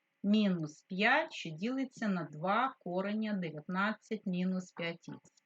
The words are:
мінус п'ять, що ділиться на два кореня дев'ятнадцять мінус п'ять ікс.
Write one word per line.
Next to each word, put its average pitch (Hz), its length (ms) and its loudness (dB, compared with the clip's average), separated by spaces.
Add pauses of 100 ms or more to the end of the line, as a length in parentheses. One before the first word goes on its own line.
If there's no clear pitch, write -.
(240)
мінус 196 580 2
п'ять, 233 520 2
що - 160 -8
ділиться 233 580 -4
на 180 160 0
два 185 560 0
кореня 208 540 -2
дев'ятнадцять 185 920 -4
мінус 185 460 -2
п'ять 170 360 -8
ікс. - 380 -16